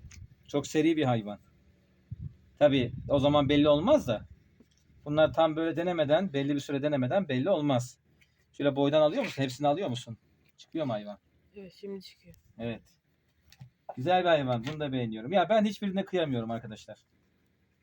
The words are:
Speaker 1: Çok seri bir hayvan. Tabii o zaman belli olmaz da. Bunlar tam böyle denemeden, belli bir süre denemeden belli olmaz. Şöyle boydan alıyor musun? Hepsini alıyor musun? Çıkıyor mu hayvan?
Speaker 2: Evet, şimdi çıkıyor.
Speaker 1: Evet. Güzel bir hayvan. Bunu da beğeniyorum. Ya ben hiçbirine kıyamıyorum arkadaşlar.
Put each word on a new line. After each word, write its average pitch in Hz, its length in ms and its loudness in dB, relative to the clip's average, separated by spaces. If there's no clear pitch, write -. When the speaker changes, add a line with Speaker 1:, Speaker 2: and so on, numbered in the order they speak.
Speaker 1:
Çok 143 180 -2
seri 156 300 2
bir 151 80 0
hayvan. 107 340 0
Tabii 135 340 4
o 139 100 2
zaman 143 300 4
belli 147 200 4
olmaz 180 400 4
da. 107 180 -4
Bunlar 151 280 2
tam 160 240 2
böyle 160 200 -2
denemeden, 170 560 0
belli 139 220 -2
bir 139 60 -2
süre 139 220 -4
denemeden 147 460 0
belli 131 220 0
olmaz. 147 480 0
Şöyle 139 240 0
boydan 143 260 4
alıyor 175 200 2
musun? 151 200 -4
Hepsini 135 260 -2
alıyor 160 200 -2
musun? 120 300 -10
Çıkıyor - 300 -8
mu 123 60 -2
hayvan? 104 260 -8
Speaker 2:
Evet, 196 260 -20
şimdi 196 220 -12
çıkıyor. - 320 -20
Speaker 1:
Evet. 113 240 -8
Güzel 175 240 2
bir 175 80 2
hayvan. 131 360 2
Bunu 151 160 -6
da 143 120 -4
beğeniyorum. 117 400 -4
Ya 180 160 2
ben 214 160 4
hiçbirine 196 400 -4
kıyamıyorum 135 460 -2
arkadaşlar. 110 480 -12